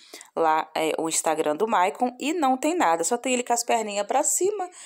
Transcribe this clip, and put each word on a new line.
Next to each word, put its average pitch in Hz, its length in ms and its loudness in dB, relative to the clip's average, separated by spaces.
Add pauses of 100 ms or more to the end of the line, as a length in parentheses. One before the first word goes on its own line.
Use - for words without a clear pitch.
(340)
lá, 156 400 2
é, 160 240 0
o 160 100 -4
Instagram 156 480 0
do 220 120 0
Maicon 208 500 0
e 285 140 -2
não 269 240 2
tem 302 180 0
nada. 170 300 2
Só 240 140 0
tem 254 160 -2
ele 247 100 -2
com - 80 -2
as 240 120 0
perninhas 208 420 -2
pra 262 160 2
cima, 381 460 0 (180)